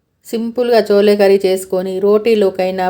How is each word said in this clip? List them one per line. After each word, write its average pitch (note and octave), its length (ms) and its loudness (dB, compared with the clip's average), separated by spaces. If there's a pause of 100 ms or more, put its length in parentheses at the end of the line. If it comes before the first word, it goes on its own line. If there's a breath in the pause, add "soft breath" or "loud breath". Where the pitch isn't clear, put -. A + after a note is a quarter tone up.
(340)
సింపుల్గా A#3 480 0 (100)
చోలే G#3 300 4
కర్రీ G3 260 4
చేసుకొని F#3+ 480 -4 (120)
రోటీలోకైనా F#3+ 800 0